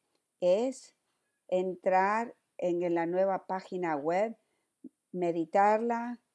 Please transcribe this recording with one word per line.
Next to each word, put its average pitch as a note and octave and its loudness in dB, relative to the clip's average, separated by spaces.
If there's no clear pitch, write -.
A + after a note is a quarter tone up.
es G#3+ 0
entrar F#3+ 0
en, F3 -2
en E3+ 0
la E3+ 0
nueva F#3 0
página F3+ -4
web, F3+ -2
meditarla, G#3 0